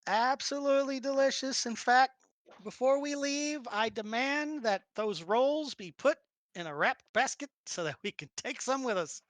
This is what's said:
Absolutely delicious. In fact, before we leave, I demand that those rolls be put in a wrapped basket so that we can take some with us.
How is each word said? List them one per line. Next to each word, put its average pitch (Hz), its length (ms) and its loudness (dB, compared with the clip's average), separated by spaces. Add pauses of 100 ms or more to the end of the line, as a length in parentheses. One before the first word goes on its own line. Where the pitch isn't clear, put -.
Absolutely 269 920 2
delicious. 269 680 0
In 233 80 -4
fact, 254 380 4 (500)
before 254 380 2
we 285 160 -2
leave, 285 520 -4
I 214 200 0
demand 262 760 -4
that 202 220 0 (100)
those 208 300 -4
rolls 262 500 2
be 185 160 -12
put 285 280 0 (360)
in 175 140 -8
a 147 60 -8
wrapped 180 380 0
basket 262 380 0 (160)
so - 180 -6
that 151 180 -2
we 202 100 -4
can - 240 -14
take 254 240 -8
some 262 240 -2
with 226 120 0
us. 165 340 -4